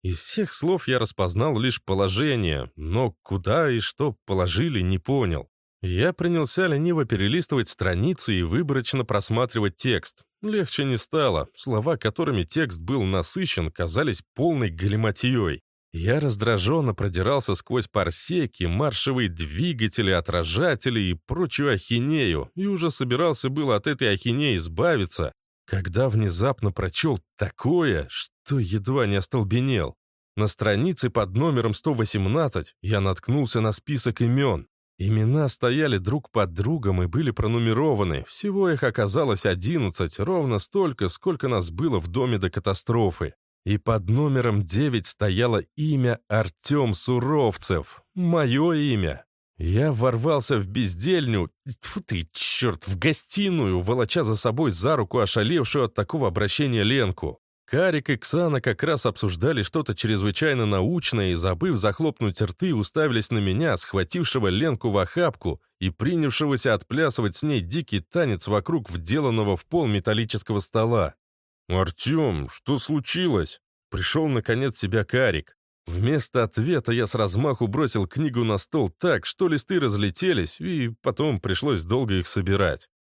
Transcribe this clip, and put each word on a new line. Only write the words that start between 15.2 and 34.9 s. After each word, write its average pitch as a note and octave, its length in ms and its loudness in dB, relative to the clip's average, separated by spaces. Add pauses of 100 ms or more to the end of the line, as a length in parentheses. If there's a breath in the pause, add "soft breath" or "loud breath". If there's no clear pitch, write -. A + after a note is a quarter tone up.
Я G2+ 280 0
раздражённо A#2 720 0
продирался G2 640 0
сквозь B2 320 -2
парсеки, G#2+ 760 -2
маршевые B2 640 0
двигатели, G2 840 -2
отражатели F#2 880 0
и F2+ 260 0
прочую D3 480 0
ахинею, A#2 800 0
и F#3+ 140 -4
уже F3 240 0
собирался C3+ 580 0
было C#3 260 0
от G2+ 120 -2
этой C3 260 0
ахинеи A#2+ 440 0
избавиться, E2+ 760 0 (320)
когда F#2+ 440 -2
внезапно G#2+ 640 0
прочёл F#2+ 480 -2 (180)
такое, C3 720 0
что - 500 -6
едва A2 480 0
не G2+ 80 0
остолбенел. A2 800 0 (420)
На G#2+ 100 2
странице A2 640 0
под G2+ 240 0
номером A#2+ 400 2
сто D#3 200 -2
восемнадцать A2 880 0
я G2+ 180 0
наткнулся A2+ 600 0
на A2 100 2
список B2 500 -2
имён. A#2+ 460 0 (300)